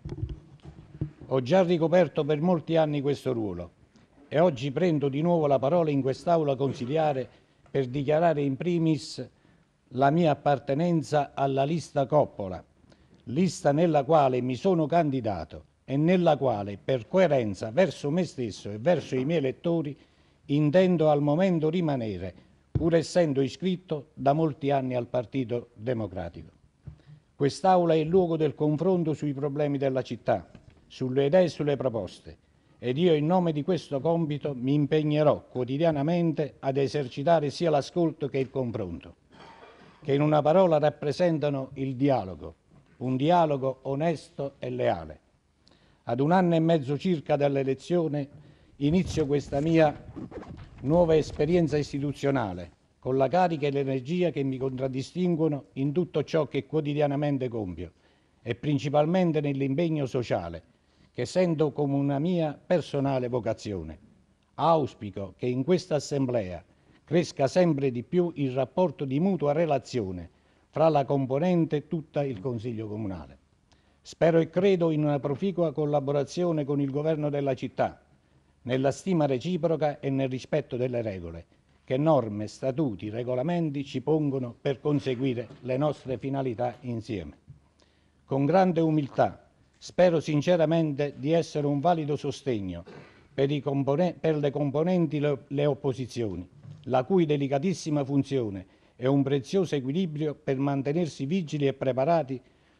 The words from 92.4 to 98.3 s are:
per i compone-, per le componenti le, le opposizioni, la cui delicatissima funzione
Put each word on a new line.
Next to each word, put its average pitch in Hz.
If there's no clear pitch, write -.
per 139
i 147
compone-, 143
per 160
le 143
componenti 151
le, 143
le 143
opposizioni, 117
la 131
cui 185
delicatissima 147
funzione 123